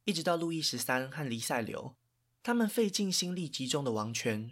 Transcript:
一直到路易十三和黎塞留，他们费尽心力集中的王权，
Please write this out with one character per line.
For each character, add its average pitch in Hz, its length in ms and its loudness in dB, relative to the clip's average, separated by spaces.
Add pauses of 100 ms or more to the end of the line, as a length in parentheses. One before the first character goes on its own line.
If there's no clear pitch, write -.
一 208 80 2
直 165 100 -2
到 175 140 4
路 165 160 0
易 160 80 -2
十 147 160 0
三 127 340 0
和 147 160 -4
黎 117 120 -2
塞 120 240 0
留， - 340 -8 (460)
他 240 100 0
们 233 160 4
费 214 220 2
尽 190 220 0
心 180 220 0
力 175 140 -4
集 131 200 -4
中 143 160 0
的 123 80 2
王 110 200 0
权， 113 400 -2